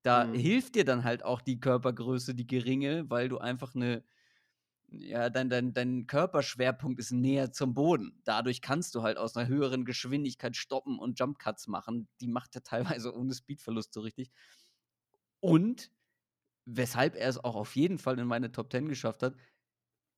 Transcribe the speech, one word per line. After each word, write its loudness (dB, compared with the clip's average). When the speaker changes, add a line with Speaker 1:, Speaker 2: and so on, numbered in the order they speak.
Speaker 1:
da 6
Speaker 2:
Mhm. -2
Speaker 1:
hilft 2
dir 6
dann 4
halt 0
auch 0
die -2
Körpergröße, 0
die -4
geringe, 0
weil 0
du -4
einfach -6
eine, 0
ja, -2
dein, 0
dein, 0
dein 0
Körperschwerpunkt 0
ist -6
näher 4
zum 0
Boden. 2
Dadurch 0
kannst -2
du -2
halt 0
aus -2
einer 0
höheren 2
Geschwindigkeit -4
stoppen -4
und -4
Jump -2
Cuts -6
machen. -6
Die -6
macht -6
er -14
teilweise -4
ohne -4
Speedverlust -8
so -8
richtig. -10
Und 4
weshalb 0
er 0
es -2
auch -2
auf -4
jeden 2
Fall -2
in -2
meine -2
Top -6
Ten -2
geschafft -2
hat, 0